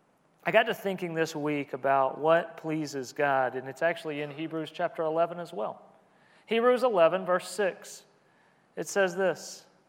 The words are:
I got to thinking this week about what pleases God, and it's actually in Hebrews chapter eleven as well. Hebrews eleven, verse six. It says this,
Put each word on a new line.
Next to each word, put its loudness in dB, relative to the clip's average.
I 0
got 4
to 0
thinking -4
this -2
week -4
about 2
what 2
pleases -6
God, 2
and -8
it's -8
actually -2
in -8
Hebrews -6
chapter -4
eleven 0
as -10
well. -8
Hebrews 4
eleven, 4
verse 0
six. -4
It -6
says 0
this, -4